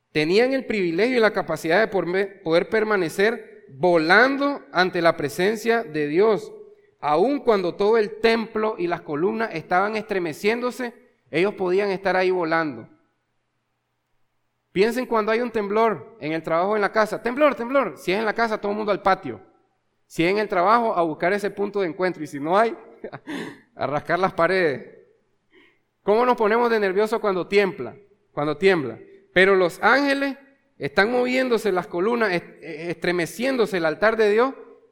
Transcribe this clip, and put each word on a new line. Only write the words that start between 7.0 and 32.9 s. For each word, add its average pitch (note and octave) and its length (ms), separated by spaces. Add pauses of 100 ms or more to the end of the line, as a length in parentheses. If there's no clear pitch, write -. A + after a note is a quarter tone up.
cuando G3 340
todo G#3+ 240
el G#3+ 220
templo A3 580
y E3+ 80
las E3+ 160
columnas G#3 500
estaban F3+ 440
estremeciéndose, G#3+ 1000 (360)
ellos F#3+ 240
podían G3 360
estar F#3 260
ahí F#3 140
volando. D#3+ 580 (1800)
Piensen A#3 340
cuando A3 240
hay A3 100
un A#3+ 100
temblor G#3 680
en D3+ 120
el D#3+ 100
trabajo E3+ 300
o G#3+ 40
en G#3 60
la F#3+ 100
casa. G#3+ 300
"Temblor, C4 320
temblor". A#3 420
Si - 160
es G3+ 60
en A3+ 60
la G3+ 100
casa, A3 240
todo G3+ 140
el G#3 60
mundo G#3 140
al F#3 100
patio. C#3 380 (680)
Si - 180
es F3+ 60
en G3+ 80
el G#3 100
trabajo, G#3 460
a E3+ 80
buscar E3+ 300
ese G3+ 180
punto G3+ 300
de F3+ 80
encuentro. E3+ 340
Y D3 40
si D3 140
no E3 160
hay, A3+ 180 (280)
<laughs> - 720
a - 120
rascar D3 320
las F#3+ 140
paredes. E3 640 (1040)
¿Cómo G#3+ 220
nos B3 120
ponemos A#3 340
de A3+ 100
nervioso G#3 400
cuando F#3 260
tiembla? F#3 500 (360)
Cuando D3 240
tiembla. D3 420 (340)
Pero F#3 220
los F3+ 280
ángeles C#4 540 (420)
están G3 320
moviéndose B3 600
las F3+ 140
columnas, G#3+ 460
est-, - 300
estremeciéndose F3 1160